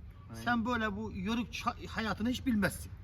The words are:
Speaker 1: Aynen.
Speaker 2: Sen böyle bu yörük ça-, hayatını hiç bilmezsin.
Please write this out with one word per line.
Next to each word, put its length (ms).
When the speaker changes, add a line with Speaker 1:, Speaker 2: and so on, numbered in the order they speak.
Speaker 1:
Aynen. 140
Speaker 2:
Sen 220
böyle 300
bu 160
yörük 420
ça-, 340
hayatını 420
hiç 160
bilmezsin. 460